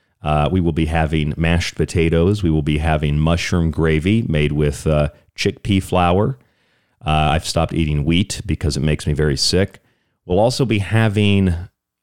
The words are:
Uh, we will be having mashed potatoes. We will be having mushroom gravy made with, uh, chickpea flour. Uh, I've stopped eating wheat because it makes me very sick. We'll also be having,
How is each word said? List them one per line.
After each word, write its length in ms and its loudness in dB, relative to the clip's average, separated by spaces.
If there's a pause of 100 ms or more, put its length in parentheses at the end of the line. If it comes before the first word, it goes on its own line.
(220)
Uh, 280 0
we 120 0
will 100 0
be 140 0
having 500 0
mashed 400 0
potatoes. 680 0
We 80 0
will 120 2
be 160 0
having 420 0
mushroom 520 0
gravy 520 0
made 300 0
with, 340 -2
uh, 220 2 (260)
chickpea 480 -2
flour. 560 0 (680)
Uh, 280 2
I've 120 -2
stopped 280 -2
eating 320 0
wheat 400 0
because 320 -2
it 40 -2
makes 240 -2
me 60 0
very 240 0
sick. 440 -2 (460)
We'll 140 0
also 240 0
be 160 0
having, 720 2 (500)